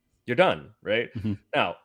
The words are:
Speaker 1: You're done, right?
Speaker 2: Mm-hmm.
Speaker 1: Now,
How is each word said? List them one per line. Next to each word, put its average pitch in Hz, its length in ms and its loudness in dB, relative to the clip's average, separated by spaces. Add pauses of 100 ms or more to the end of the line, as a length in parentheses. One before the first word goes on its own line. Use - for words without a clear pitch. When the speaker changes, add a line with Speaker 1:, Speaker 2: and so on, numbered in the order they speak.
(280)
Speaker 1:
You're 120 80 -2
done, 117 360 2 (120)
right? 110 320 -2
Speaker 2:
Mm-hmm. 107 180 -4 (220)
Speaker 1:
Now, 98 300 0